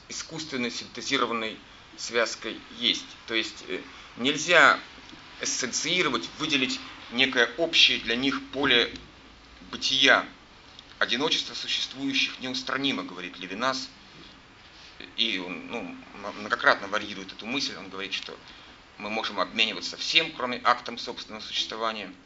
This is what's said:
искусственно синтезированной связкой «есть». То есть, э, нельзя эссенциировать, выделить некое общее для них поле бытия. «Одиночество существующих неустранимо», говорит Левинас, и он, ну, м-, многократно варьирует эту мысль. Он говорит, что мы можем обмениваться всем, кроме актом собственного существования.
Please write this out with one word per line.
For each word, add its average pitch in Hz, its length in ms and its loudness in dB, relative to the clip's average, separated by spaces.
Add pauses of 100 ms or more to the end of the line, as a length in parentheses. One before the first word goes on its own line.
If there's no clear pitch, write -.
искусственно 139 600 -6
синтезированной 113 920 -2 (380)
связкой 113 640 0 (200)
«есть». 113 260 2 (220)
То 113 80 -2
есть, - 320 -2
э, - 140 -4 (360)
нельзя 156 640 8 (640)
эссенциировать, 135 840 0 (120)
выделить 139 400 0 (320)
некое 127 460 4
общее 165 420 6
для 113 160 0
них 131 260 2 (100)
поле 131 420 6 (800)
бытия. 123 540 6 (760)
«Одиночество 123 540 0
существующих - 840 -2
неустранимо», 131 640 -2
говорит 90 360 -10
Левинас, 117 500 -2 (1300)
и 110 240 2
он, 87 280 -8
ну, 110 120 -6
м-, 95 600 -10
многократно 120 480 2
варьирует 101 440 -4
эту - 140 -14
мысль. 127 320 -2
Он 95 120 -12
говорит, 95 240 -6
что - 240 -8 (600)
мы 104 120 -8
можем 107 300 -2
обмениваться 92 560 -2
всем, 160 380 0
кроме 123 300 -4
актом 120 340 2
собственного 110 440 -10
существования. 110 720 -4 (120)